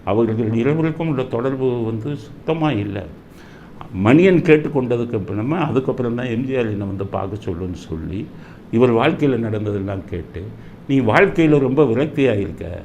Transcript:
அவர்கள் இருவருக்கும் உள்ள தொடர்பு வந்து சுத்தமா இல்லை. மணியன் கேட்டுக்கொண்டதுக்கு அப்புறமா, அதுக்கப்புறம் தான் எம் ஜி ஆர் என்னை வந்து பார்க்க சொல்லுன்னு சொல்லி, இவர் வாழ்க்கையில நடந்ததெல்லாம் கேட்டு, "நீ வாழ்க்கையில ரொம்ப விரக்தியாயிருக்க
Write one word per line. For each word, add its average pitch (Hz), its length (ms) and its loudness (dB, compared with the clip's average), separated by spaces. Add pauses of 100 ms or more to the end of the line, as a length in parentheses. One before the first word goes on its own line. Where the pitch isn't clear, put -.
அவர்கள் 110 500 0
இருவருக்கும் 156 540 0
உள்ள 131 160 -2
தொடர்பு 123 600 -2
வந்து 113 300 -6
சுத்தமா 156 560 -4
இல்லை. 104 300 -4 (1000)
மணியன் 165 380 6
கேட்டுக்கொண்டதுக்கு 127 720 2
அப்புறமா, 107 440 -4
அதுக்கப்புறம் 120 580 -2
தான் 123 100 -6
எம் 123 200 -2
ஜி 135 100 -4
ஆர் 120 140 0
என்னை 101 180 -4
வந்து 98 180 -6
பார்க்க 98 460 -6
சொல்லுன்னு 90 220 -6
சொல்லி, 80 540 -8 (440)
இவர் 120 220 6
வாழ்க்கையில 135 440 2
நடந்ததெல்லாம் 104 720 -4
கேட்டு, 85 340 -10 (440)
"நீ 139 120 2
வாழ்க்கையில 151 600 4
ரொம்ப 135 240 4
விரக்தியாயிருக்க 117 840 0 (200)